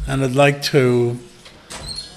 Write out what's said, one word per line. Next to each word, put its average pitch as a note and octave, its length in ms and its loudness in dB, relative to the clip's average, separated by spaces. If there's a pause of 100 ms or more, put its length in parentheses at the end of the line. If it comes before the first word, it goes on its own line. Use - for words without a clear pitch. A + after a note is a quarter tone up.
And C3+ 160 -2
I'd B2+ 140 -2
like C#3+ 280 4
to B2 540 2 (1000)